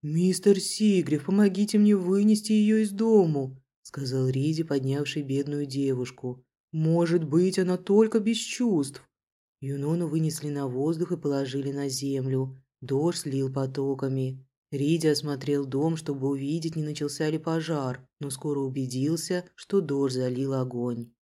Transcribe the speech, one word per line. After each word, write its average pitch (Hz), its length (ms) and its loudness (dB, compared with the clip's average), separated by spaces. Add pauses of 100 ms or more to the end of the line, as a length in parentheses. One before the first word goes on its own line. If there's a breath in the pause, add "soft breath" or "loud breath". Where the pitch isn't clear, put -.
«Мистер 185 580 4
Сигриф, 180 640 2
помогите 202 520 2
мне 208 180 6
вынести 202 580 2
её 214 240 4
из 214 140 0
дому», 180 720 2 (220)
сказал 131 440 -2
Риди, 147 360 0
поднявший 139 580 -2
бедную 143 440 -2
девушку. 131 800 -4 (280)
«Может 165 520 2
быть, 175 360 2
она 180 180 0
только 220 420 4
без 220 180 0
чувств». 180 680 -2 (520)
Юнону 143 480 -2
вынесли 151 420 -2
на 143 180 -4
воздух 160 440 -2
и 175 60 -4
положили 139 540 -2
на 139 160 -4
землю. 131 720 -2 (220)
Дождь 151 460 -2
лил 135 260 -2
потоками. 135 880 -2 (280)
Риди 156 360 0
осмотрел 143 580 0
дом, 147 320 0
чтобы 139 320 -4
увидеть, 156 480 -4
не 156 60 -2
начался 151 460 -4
ли 160 80 -2
пожар, 160 720 -4 (140)
но 143 80 -8
скоро 139 320 -4
убедился, 135 840 -2 (100)
что - 280 0
дождь 139 340 -2
залил 127 380 -2
огонь. 123 580 -4 (100)